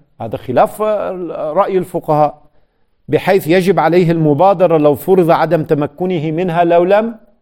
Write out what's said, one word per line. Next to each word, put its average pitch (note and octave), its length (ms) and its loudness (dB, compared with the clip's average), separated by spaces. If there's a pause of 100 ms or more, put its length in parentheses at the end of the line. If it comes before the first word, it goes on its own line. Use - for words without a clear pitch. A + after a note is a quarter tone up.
(220)
هذا A#2 160 -8
خلاف - 440 -2 (500)
رأي D#3+ 460 -2
الفقهاء، D#3 640 -2 (680)
بحيث F3 400 0
يجب F3 320 2
عليه E3 320 2
المبادرة E3 680 2
لو D3 180 2
فرض F3+ 360 2
عدم D#3+ 320 0
تمكنه D#3 680 -4
منها F3 320 -2
لو E3+ 200 4
لم A3 320 0 (260)